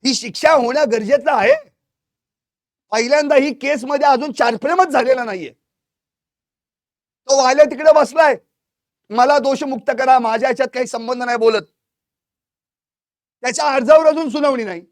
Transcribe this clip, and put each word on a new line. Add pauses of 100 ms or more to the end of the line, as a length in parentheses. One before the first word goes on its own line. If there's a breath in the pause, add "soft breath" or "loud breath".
ही
शिक्षा
होणं
गरजेचं
आहे. (1200)
पहिल्यांदा
ही
केसमध्ये
अजून
चार्ज
फ्रेमच
झालेला
नाहीये. (1800)
तो
वाल्या
तिकडे
बसलाय, (760)
"मला
दोषमुक्त
करा,
माझ्या
याच्यात
काही
संबंध
नाही,"
बोलत. (1800)
त्याच्या
अर्जावर
अजून
सुनावणी
नाही. (120)